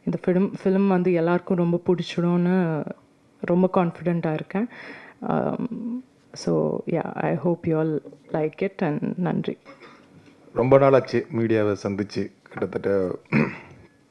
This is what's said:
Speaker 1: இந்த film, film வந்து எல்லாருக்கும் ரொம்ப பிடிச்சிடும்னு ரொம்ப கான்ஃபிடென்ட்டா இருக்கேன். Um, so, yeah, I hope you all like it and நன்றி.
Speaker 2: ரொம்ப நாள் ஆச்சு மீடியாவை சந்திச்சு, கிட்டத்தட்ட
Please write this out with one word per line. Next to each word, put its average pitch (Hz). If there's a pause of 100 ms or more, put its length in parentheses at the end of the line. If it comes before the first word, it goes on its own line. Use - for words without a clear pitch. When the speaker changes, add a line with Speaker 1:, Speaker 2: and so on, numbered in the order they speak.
Speaker 1:
இந்த 165
film, 185
film 196
வந்து 185
எல்லாருக்கும் 175
ரொம்ப 170
பிடிச்சிடும்னு 175 (580)
ரொம்ப 180
கான்ஃபிடென்ட்டா 170
இருக்கேன். 190 (600)
Um, - (680)
so, 156
yeah, -
I 156
hope 170
you 165
all 156 (300)
like 156
it 190
and -
நன்றி. - (960)
Speaker 2:
ரொம்ப 127
நாள் 139
ஆச்சு 123
மீடியாவை 110
சந்திச்சு, 101 (180)
கிட்டத்தட்ட 95 (960)